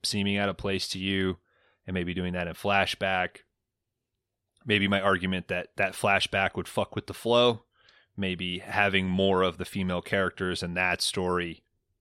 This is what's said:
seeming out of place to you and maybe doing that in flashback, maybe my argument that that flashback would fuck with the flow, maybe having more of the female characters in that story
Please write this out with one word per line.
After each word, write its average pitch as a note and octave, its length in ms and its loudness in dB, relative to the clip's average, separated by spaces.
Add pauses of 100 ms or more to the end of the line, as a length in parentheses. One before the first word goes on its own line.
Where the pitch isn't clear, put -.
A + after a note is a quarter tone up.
seeming G2+ 340 0
out G2+ 120 2
of F#2 100 -4
place F#2+ 300 -4
to G2 100 -8
you F#2+ 400 0 (480)
and F#2 80 -4
maybe F2 180 -2
doing F2+ 220 -2
that F2 140 -4
in E2 60 -8
flashback, F#2+ 840 0 (1300)
maybe G2+ 240 4
my G2 120 2
argument F#2 460 0
that F2 300 -4
that F#2+ 160 0
flashback G2 640 0
would F2+ 100 -4
fuck - 300 -4
with G#2 100 -4
the F#2 80 -10
flow, A#2 480 2 (540)
maybe F2+ 420 -4
having G2 480 2
more F#2 360 4
of F2+ 160 0
the F2+ 60 -8
female F2+ 380 -4
characters F#2 580 -2
in F2 140 -6
that F2+ 260 0
story F2 640 -2 (380)